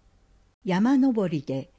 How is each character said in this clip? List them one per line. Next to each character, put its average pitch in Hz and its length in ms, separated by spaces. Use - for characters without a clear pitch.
山 208 320
登 233 320
り 156 140
で 135 360